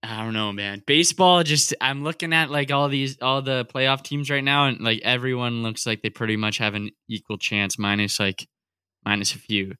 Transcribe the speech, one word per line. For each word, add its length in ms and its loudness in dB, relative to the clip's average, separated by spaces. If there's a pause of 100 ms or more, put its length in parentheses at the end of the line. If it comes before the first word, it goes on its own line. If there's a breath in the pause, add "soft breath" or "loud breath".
I 220 -8
don't 100 -4
know, 180 -2
man. 340 -6
Baseball, 580 6
just, 360 0
I'm 240 -2
looking 280 -4
at, 180 2
like, 200 -2
all 180 2
these, 340 -2
all 180 0
the 240 -2
playoff 380 0
teams 280 -4
right 140 0
now, 220 4
and, 140 0
like, 240 0
everyone 580 0
looks 240 -4
like 160 -2
they 80 -2
pretty 260 -2
much 220 -2
have 160 -2
an 160 -6 (180)
equal 300 -8
chance, 400 -2
minus, 420 0
like, 260 -4 (580)
minus 300 0
a 40 -14
few. 420 -4